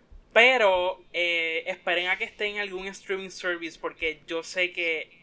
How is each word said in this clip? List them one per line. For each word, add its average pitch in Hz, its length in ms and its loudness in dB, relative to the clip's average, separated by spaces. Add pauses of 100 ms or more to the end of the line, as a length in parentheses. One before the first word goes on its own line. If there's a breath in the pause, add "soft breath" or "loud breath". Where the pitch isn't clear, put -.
(340 soft breath)
pero, 208 800 6
eh, 165 560 -2
esperen 180 400 -2
a 190 100 0
que 220 60 -8
esté 214 220 -6
en 208 140 -4
algún 190 280 -6
streaming 190 420 -6
service 175 480 -6
porque 156 480 -6
yo 165 180 -6
sé 180 280 -2
que 165 500 -6